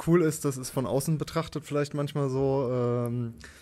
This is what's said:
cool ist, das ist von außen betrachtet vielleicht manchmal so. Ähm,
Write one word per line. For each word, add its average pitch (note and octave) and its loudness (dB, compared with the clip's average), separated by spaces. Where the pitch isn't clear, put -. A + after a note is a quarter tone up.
cool E3+ 6
ist, D#3 0
das C#3 0
ist B2+ -8
von C3 -2
außen C#3+ 2
betrachtet D#3 -4
vielleicht C#3+ -2
manchmal C#3+ -2
so. C3+ 2
Ähm, A#2+ 0